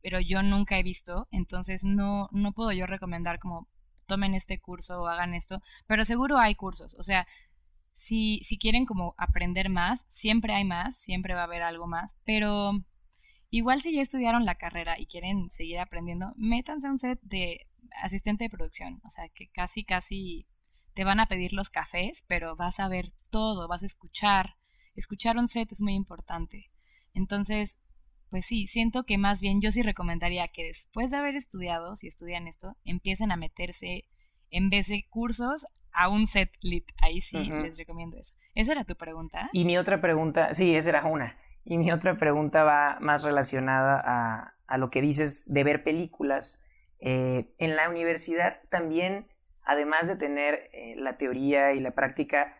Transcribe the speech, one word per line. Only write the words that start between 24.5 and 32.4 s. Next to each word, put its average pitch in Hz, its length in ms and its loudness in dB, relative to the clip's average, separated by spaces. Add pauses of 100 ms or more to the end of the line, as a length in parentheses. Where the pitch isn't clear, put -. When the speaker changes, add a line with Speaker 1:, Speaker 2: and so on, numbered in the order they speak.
Speaker 1:
Escuchar 226 420 -2
un 240 100 2
set 226 240 -4
es 202 80 -14
muy 202 140 0
importante. - 800 -6 (420)
Entonces, 202 680 -2 (500)
pues 185 160 -4
sí, 214 220 -2
siento 233 380 0
que 202 120 0
más 202 220 2
bien 196 220 2
yo 208 100 4
sí 240 100 2
recomendaría 175 680 0
que 170 160 -12
después 226 460 -6
de 277 60 -2
haber 285 180 -2
estudiado, 180 600 -6
si - 120 -16
estudian 170 400 -10